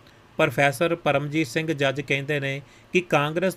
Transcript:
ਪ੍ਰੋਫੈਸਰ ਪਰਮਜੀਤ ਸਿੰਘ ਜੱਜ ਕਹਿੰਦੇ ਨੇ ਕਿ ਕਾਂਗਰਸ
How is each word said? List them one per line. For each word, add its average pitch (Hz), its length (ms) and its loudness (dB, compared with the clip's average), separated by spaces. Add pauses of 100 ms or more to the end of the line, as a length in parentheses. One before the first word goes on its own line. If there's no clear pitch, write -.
(360)
ਪ੍ਰੋਫੈਸਰ 156 580 2
ਪਰਮਜੀਤ 147 520 0
ਸਿੰਘ 160 260 -4
ਜੱਜ 139 280 0
ਕਹਿੰਦੇ 139 400 -2
ਨੇ 139 200 -4 (320)
ਕਿ 180 80 4
ਕਾਂਗਰਸ 170 560 0